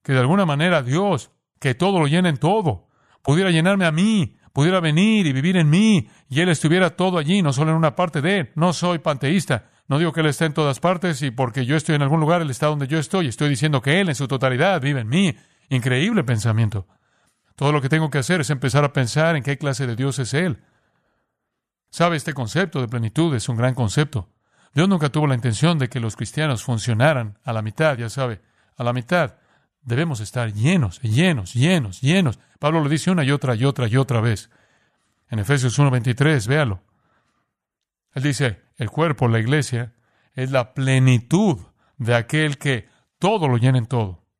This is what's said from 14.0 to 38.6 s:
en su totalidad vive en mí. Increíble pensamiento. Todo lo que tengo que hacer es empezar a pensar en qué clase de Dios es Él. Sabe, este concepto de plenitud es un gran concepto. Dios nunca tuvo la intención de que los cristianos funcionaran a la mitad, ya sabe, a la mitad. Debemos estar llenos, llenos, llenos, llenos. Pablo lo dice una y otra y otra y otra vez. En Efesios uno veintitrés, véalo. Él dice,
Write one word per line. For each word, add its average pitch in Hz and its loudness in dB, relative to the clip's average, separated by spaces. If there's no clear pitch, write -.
en 143 -2
su 127 -6
totalidad 135 0
vive 135 -2
en 107 -6
mí. 175 0
Increíble 135 0
pensamiento. 110 0
Todo 143 0
lo 143 0
que 131 -4
tengo 156 0
que 143 -2
hacer 143 0
es 135 -4
empezar 143 2
a 135 -4
pensar 156 0
en 127 -4
qué 139 -4
clase 139 -4
de 117 -6
Dios 135 -2
es 123 -6
Él. 156 -2
Sabe, 170 0
este 151 -6
concepto 147 -4
de 123 -4
plenitud 123 -2
es 113 -4
un 117 -4
gran 123 0
concepto. 117 -2
Dios 165 2
nunca 160 2
tuvo 151 0
la 135 2
intención 131 0
de 127 -2
que 131 -8
los 110 -6
cristianos 135 -4
funcionaran 120 0
a 117 -6
la 110 -4
mitad, 135 -2
ya 117 -8
sabe, 120 -6
a 123 -8
la 120 -2
mitad. 127 -2
Debemos 131 -2
estar 110 -6
llenos, 120 0
llenos, 120 0
llenos, 127 0
llenos. 151 2
Pablo 156 0
lo 143 0
dice 156 -2
una 175 2
y 131 2
otra 135 0
y 117 0
otra 131 0
y 113 0
otra 120 0
vez. 113 -2
En 110 -6
Efesios 127 0
uno 143 4
veintitrés, 127 0
véalo. 123 -2
Él 135 -6
dice, 135 -2